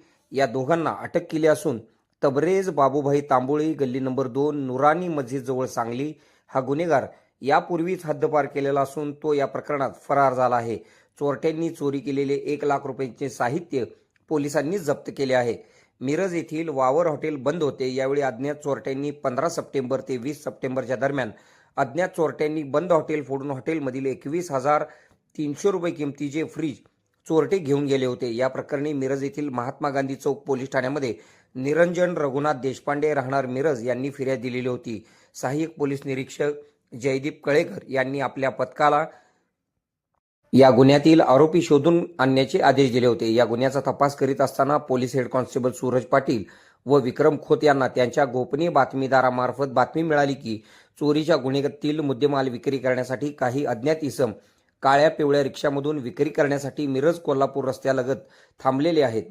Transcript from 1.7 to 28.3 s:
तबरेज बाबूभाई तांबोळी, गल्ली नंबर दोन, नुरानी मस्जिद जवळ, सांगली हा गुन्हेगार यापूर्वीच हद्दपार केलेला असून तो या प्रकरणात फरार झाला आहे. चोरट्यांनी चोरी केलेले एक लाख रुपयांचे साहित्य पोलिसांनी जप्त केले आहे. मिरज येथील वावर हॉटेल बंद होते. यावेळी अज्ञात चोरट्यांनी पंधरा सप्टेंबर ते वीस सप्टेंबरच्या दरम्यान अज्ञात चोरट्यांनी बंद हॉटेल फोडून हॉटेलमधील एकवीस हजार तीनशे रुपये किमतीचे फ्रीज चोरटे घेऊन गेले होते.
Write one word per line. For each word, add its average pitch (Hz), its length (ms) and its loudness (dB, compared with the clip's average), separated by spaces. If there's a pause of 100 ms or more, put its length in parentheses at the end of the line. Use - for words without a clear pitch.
तबरेज 165 480 0
बाबूभाई 143 520 2
तांबोळी, 143 520 0
गल्ली 135 260 -2
नंबर 131 280 -2
दोन, 139 400 -2
नुरानी 151 400 2
मस्जिद 135 360 -4
जवळ, 127 220 -2
सांगली 120 480 -4 (380)
हा 135 80 0
गुन्हेगार 139 460 0 (360)
यापूर्वीच 170 640 0
हद्दपार 147 400 0
केलेला 139 360 -2
असून 147 320 -4
तो 151 200 -4
या 139 140 0
प्रकरणात 135 440 -4 (160)
फरार 135 260 4
झाला 123 220 2
आहे. 117 220 -2 (400)
चोरट्यांनी 156 520 -2
चोरी 143 300 -4
केलेले 139 340 -2 (120)
एक 147 200 -4
लाख 139 200 0
रुपयांचे 131 440 -8
साहित्य 131 540 -4 (460)
पोलिसांनी 147 500 -2
जप्त 143 380 -6
केले 135 160 -2
आहे. 120 220 0 (460)
मिरज 151 340 -2
येथील 160 340 -6
वावर 135 380 2
हॉटेल 156 280 -4
बंद 147 280 -2
होते. 131 300 -2
यावेळी 135 280 0
अज्ञात 135 340 -4
चोरट्यांनी 139 580 -6
पंधरा 139 360 -2
सप्टेंबर 131 520 -4
ते 131 160 -6
वीस 135 260 -8
सप्टेंबरच्या 127 520 -6
दरम्यान 131 360 -2 (460)
अज्ञात 143 320 -2
चोरट्यांनी 156 560 -2
बंद 151 260 0
हॉटेल 151 320 0
फोडून 135 280 -6
हॉटेलमधील 135 560 -6
एकवीस 147 440 -6
हजार 143 320 2 (520)
तीनशे 151 360 -2
रुपये 175 220 -2
किमतीचे 143 520 -6
फ्रीज 156 300 -6 (520)
चोरटे 160 300 2
घेऊन 143 280 0
गेले 135 200 2
होते. 123 260 -4